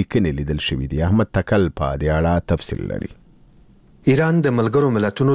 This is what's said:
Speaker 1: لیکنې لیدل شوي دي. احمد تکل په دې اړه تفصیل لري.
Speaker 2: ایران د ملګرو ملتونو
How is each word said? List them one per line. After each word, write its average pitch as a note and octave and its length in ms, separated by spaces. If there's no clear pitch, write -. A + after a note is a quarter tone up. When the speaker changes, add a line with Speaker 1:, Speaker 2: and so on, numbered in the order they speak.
Speaker 1:
لیکنې D#2 420
لیدل D2 300
شوي C2+ 200
دي. D#2 140
احمد G#2 340
تکل F#2 380
په C#2 180
دې D2 120
اړه E2+ 360
تفصیل - 380
لري. - 220
Speaker 2:
ایران D#3+ 340
د C3+ 120
ملګرو B2 360
ملتونو A2 420